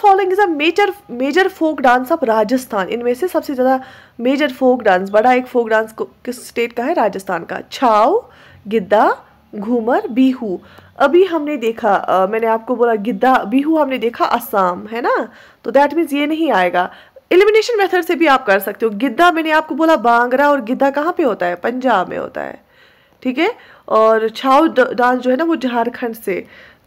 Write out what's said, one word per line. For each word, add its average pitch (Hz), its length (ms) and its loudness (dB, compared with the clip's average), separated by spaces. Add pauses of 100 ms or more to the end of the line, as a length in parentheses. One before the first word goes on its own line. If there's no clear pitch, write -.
following 392 340 4
is 403 80 4
a 320 140 -2
major, 359 320 2 (280)
major 294 360 0
folk 311 280 -2
dance 254 260 2
of 330 120 0
राजस्थान? 220 680 -2
इनमें 240 240 -4
से 254 140 -4
सबसे 311 260 -4
ज़्यादा 254 320 0 (340)
मेजर 262 320 0
फोक 254 300 0
डांस, 196 280 0
बड़ा 220 240 2
एक 254 140 0
फोक 233 220 -2
डांस 220 220 0
को-, - 340 -12
किस 247 220 -12
स्टेट 233 260 -4
का 233 100 -6
है? 294 100 -2
राजस्थान 190 500 -4
का। 185 180 -10 (100)
छाऊ, 247 500 2 (460)
गिद्दा, 214 580 0 (300)
घूमर, 240 520 -2
बिहू। 254 540 -2 (360)
अभी 330 280 4
हमने 302 320 -4
देखा, 226 380 -2
अ, 185 320 0
मैंने 226 200 -4
आपको 226 280 -2
बोला 233 200 2
गिद्दा, 240 420 0
बिहू 277 400 0
हमने 269 200 0
देखा 233 280 -2
असम, 196 640 -2
है 233 100 -6
ना? 349 300 -2 (320)
तो 240 80 -6
that 285 220 2
means 320 200 -2
ये 285 140 -2
नहीं 311 240 -2
आएगा। 180 400 0 (400)
एलिमिनेशन 415 460 4
मेथड 370 240 2
से 339 140 -2
भी 320 120 2
आप 262 180 2
कर 196 140 2
सकते 208 260 -4
हो। 226 60 0
गिद्दा 254 400 2
मैंने 320 200 -2
आपको 311 240 0
बोला, 320 200 4
बांगड़ा 247 540 2
और 277 120 2
गिद्दा 254 280 0
कहाँ 294 240 -2
पे 349 100 -2
होता 202 220 -2
है? 175 100 -2
पंजाब 233 540 -2
में - 80 -8
होता 69 240 -8
है, - 240 -14 (580)
ठीक 254 140 -4
है। 339 180 -2 (320)
और 220 420 2
छाऊ 269 380 2
ड-, 233 260 0
डांस 247 260 2
जो 254 120 0
है 254 60 2
ना, 311 60 -2
वो 330 120 0
झारखंड 240 600 -4
से। 185 320 -8 (400)